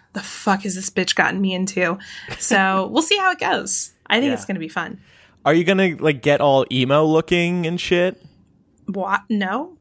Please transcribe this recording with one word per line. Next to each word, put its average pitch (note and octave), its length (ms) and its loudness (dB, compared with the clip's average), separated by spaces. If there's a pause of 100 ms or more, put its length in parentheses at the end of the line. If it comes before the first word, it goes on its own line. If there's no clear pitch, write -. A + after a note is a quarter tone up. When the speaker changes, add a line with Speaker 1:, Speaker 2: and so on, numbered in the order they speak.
(140)
Speaker 1:
"The F#3+ 80 -8
fuck G3 400 -2
has F#3+ 120 -4
this F#3 140 -4
bitch - 260 -2
gotten F3+ 280 0
me F#3+ 100 0
into?" F3+ 460 -2 (400)
So F#3+ 480 2
Speaker 2:
<laughs> G#3+ 60 -10
Speaker 1:
we'll D4 100 2
see G4+ 160 0
how F#4+ 140 2
it - 60 -6
goes. - 540 -2 (140)
I G#3+ 120 2
think C#4 120 2
Speaker 2:
Yeah. A#3+ 40 0
Speaker 1:
it's - 120 -6
gonna F#3+ 140 -4
be D#3+ 80 -8
fun. - 300 -8 (460)
Speaker 2:
Are C#3+ 80 4
you E3+ 100 4
gonna, F#3 360 2
like, D3 240 0
get C#3+ 180 4
all C3+ 320 4
emo C3 320 2
looking E3+ 600 2
and E3+ 120 -4
shit? F3+ 440 0 (640)
Speaker 1:
What? F#3+ 420 -4
No. A3+ 520 -4